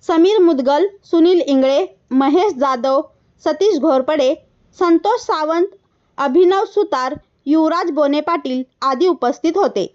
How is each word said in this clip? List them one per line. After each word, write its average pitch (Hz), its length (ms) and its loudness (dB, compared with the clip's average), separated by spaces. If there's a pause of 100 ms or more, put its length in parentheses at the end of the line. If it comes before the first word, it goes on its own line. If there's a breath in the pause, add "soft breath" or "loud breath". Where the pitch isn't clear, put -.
समीर 370 320 2
मुदगल, 302 480 2 (160)
सुनील 349 440 2
इंगळे, 277 380 2 (260)
महेश 302 420 2
जाधव, 269 480 -2 (420)
सतीश 330 360 0
घोरपडे, 269 540 0 (440)
संतोष 370 440 0
सावंत, 330 460 -2 (500)
अभिनव 359 480 2
सुतार, 302 480 -4 (320)
युवराज 320 460 0
बोने 294 300 0
पाटील 285 420 -4 (180)
आदी 269 260 0
उपस्थित 330 500 -2
होते. 233 380 -2